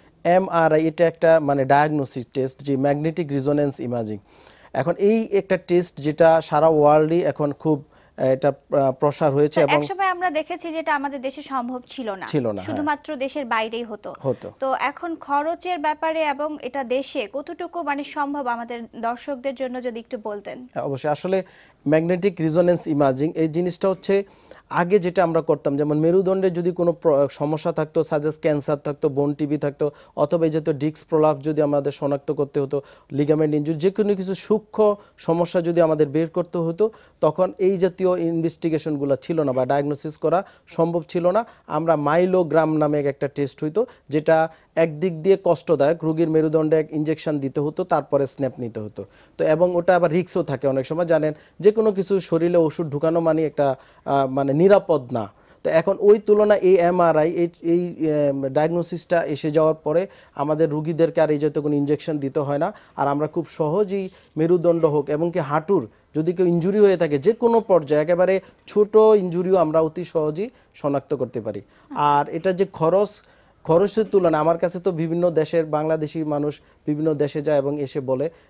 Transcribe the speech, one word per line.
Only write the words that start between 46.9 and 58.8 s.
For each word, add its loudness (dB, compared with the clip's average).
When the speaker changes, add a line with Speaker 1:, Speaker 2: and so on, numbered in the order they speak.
Speaker 1:
ইনজেকশন -2
দিতে -4
হতো, -4
তারপরে 0
স্ন্যাপ -4
নিতে -8
হতো। -12
তো 0
এবং 2
ওটা 2
আবার 2
রিস্কও 0
থাকে -2
অনেক -2
সময়, -4
জানেন 2
যে 6
কোনো 2
কিছু -2
শরীরে 0
ওষুধ 0
ঢুকানো -2
মানে 0
একটা, 0
আহ, 2
মানে -2
নিরাপদ 4
না। -6
তো 0
এখন 2
ওই 8
তুলনায় 4
এই 6
এমআরআই, 4
এই, -2
এই, 0
আহ, 0
ডায়াগনোসিসটা 0